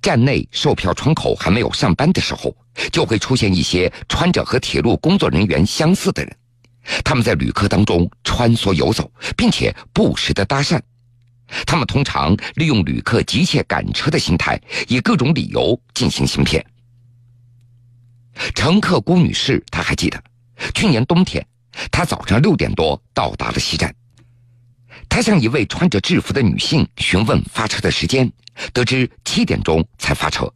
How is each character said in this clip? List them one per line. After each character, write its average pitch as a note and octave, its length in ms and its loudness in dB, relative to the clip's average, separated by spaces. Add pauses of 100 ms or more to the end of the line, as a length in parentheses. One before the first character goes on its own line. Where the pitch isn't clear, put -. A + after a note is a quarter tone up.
站 D3 220 2
内 C3 300 2
售 - 200 0
票 F2 220 -2
窗 - 180 0
口 B1 220 0
还 - 160 -4
没 G#2+ 80 2
有 - 140 -2
上 G2+ 200 0
班 D3+ 200 2
的 - 80 2
时 - 120 -4
候， - 220 -6 (380)
就 - 120 0
会 A2 140 0
出 - 160 -2
现 G#2+ 180 2
一 F2+ 80 2
些 F2+ 320 0 (160)
穿 E3 220 0
着 - 140 0
和 - 160 -2
铁 - 200 -4
路 A#2 180 2
工 F#3+ 200 2
作 B2 100 2
人 - 180 2
员 E2 200 2
相 D#3+ 260 2
似 G3 200 0
的 C#2+ 100 -4
人， - 140 -12 (680)
他 - 120 0
们 A#2 80 2
在 A#2 100 2
旅 B1+ 160 -2
客 - 160 0
当 G2+ 180 4
中 F2 240 2 (140)
穿 A#2 340 2
梭 - 160 0
游 D2 200 2
走， - 180 -4 (260)
并 A3+ 140 2
且 - 240 0 (180)
不 - 220 2
时 - 180 -2
地 G2+ 120 0
搭 C#3 180 -2
讪。 C#3 180 0 (880)
他 - 100 0
们 C#3 80 0
通 C#3 200 0
常 G2+ 320 0 (180)
利 E3 120 0
用 A2+ 180 2
旅 B1+ 160 -2
客 G#2+ 240 0
急 - 200 0
切 D3 200 0
赶 - 280 -4
车 - 160 -2
的 D#3 80 0
心 F#2 220 0
态， C#2+ 180 -2 (300)
以 B2+ 140 0
各 A3 160 0
种 C#3 180 2
理 - 140 -4
由 - 280 0 (160)
进 - 160 0
行 - 160 -2
行 - 200 0
骗。 - 200 -2 (1900)
乘 E3 260 2
客 D#3 200 0
辜 F3 180 2
女 D#3 140 4
士 - 300 -2 (100)
她 F2 100 -4
还 - 100 -2
记 - 160 -2
得， - 140 -8 (500)
去 - 140 0
年 B2+ 180 4
冬 F3+ 200 4
天， - 200 -6 (460)
她 - 140 -2
早 - 200 -4
上 G#2+ 160 2
六 A3 140 4
点 - 180 -2
多 D#2 300 0 (100)
到 D2+ 220 -2
达 A1+ 160 -6
了 - 80 -4
西 - 180 -4
站。 - 160 -2 (1160)
她 A3 120 0
向 G#3 180 4
一 A2+ 100 2
位 A#2+ 180 0
穿 - 240 0
着 G2 100 2
制 - 200 0
服 - 120 -6
的 C#3 80 0
女 G2+ 160 2
性 - 300 0 (100)
询 - 300 0
问 C#3 160 2 (100)
发 A2 140 -2
车 - 140 -6
的 F2 100 0
时 - 160 -2
间， C3 240 2 (420)
得 B2 120 0
知 B2+ 260 0 (140)
七 A3+ 200 0
点 - 180 -2
钟 E2 220 2 (140)
才 - 160 -2
发 - 160 -2
车。 - 260 -4